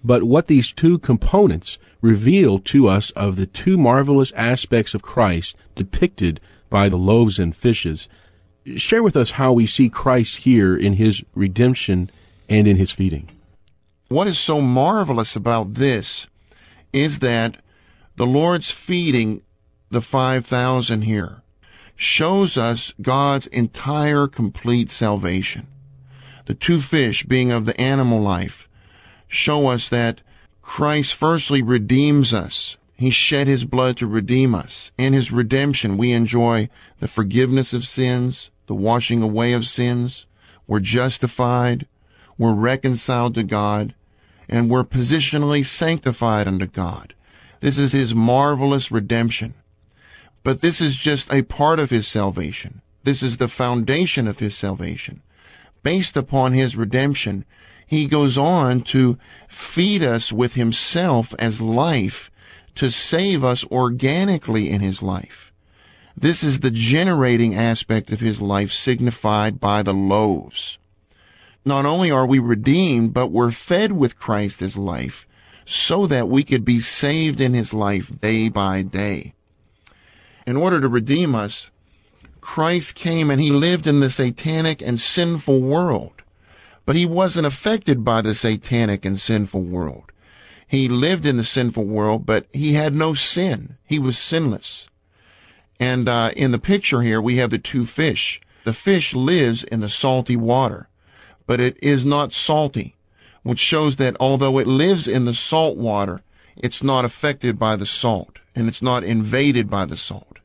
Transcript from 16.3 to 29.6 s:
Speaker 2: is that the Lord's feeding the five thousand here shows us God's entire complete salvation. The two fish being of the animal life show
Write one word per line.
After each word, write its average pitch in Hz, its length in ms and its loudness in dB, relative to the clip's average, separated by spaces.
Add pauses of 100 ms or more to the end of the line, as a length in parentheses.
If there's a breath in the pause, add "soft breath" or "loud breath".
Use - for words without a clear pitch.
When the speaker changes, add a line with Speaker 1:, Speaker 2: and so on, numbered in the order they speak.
Speaker 2:
is 147 260 0
that 117 380 -2 (580)
the 120 120 0
Lord's 165 440 2
feeding 127 720 -2 (480)
the 120 100 -2
five 127 460 -2
thousand 123 560 -2
here 107 400 -4 (540 soft breath)
shows 185 600 0
us 117 460 -2
God's 139 460 0
entire 143 800 0
complete 120 640 -2
salvation. 92 760 -4 (760 soft breath)
The - 100 -6
two 170 260 0
fish 131 440 0
being 127 260 2
of 117 140 0
the - 160 -4
animal 127 400 2
life 95 480 -4 (600 soft breath)
show 147 380 0